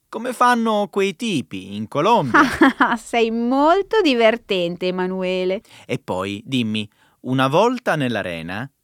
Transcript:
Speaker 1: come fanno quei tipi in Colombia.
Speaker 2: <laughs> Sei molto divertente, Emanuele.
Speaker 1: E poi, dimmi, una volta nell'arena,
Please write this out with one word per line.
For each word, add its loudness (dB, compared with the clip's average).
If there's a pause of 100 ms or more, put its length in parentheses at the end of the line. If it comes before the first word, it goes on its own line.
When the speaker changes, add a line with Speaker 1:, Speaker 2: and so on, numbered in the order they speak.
Speaker 1:
come -8
fanno 2
quei -2
tipi -6
in -6
Colombia. 2 (280)
Speaker 2:
<laughs> 0
Sei 0
molto 2
divertente, 0
Emanuele. -2 (240)
Speaker 1:
E -4
poi, -6
dimmi, -2 (340)
una 0
volta 2
nell'arena, -4 (140)